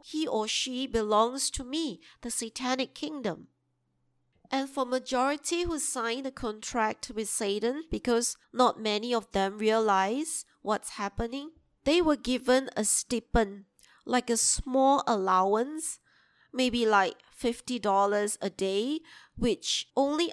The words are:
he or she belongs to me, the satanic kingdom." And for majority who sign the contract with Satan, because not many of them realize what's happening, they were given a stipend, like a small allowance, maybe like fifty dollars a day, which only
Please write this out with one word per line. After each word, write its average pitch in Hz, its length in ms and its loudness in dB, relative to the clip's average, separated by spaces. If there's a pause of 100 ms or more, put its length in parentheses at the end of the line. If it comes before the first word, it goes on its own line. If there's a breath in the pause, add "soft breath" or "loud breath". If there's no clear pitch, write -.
he 311 200 -4
or 214 220 -2
she 254 400 -4
belongs 220 640 0
to 269 140 -8
me, 285 340 -4 (220 loud breath)
the 233 100 -8
satanic 254 640 -4
kingdom." 277 540 -6 (1000)
And 269 200 -2
for 269 160 -2
majority 262 760 0
who 339 140 -2
sign 240 460 -2
the 262 80 -6
contract 220 840 -4
with - 140 -4
Satan, 226 640 -2
because 240 460 0 (160 soft breath)
not 233 260 4
many 220 340 -2
of 226 200 -2
them 196 240 0
realize 214 880 0 (160)
what's 202 300 -4
happening, 233 600 -6 (320)
they 330 180 4
were 311 140 4
given 254 600 2
a 214 80 0
stipend, 208 800 0 (400 soft breath)
like 247 240 0
a 233 80 2
small 269 680 4
allowance, 208 960 0 (540 soft breath)
maybe 240 320 2
like 202 320 4 (120)
fifty - 480 -4
dollars 202 640 2
a 196 100 -2
day, 208 520 -2 (340 loud breath)
which - 600 -2
only 294 360 2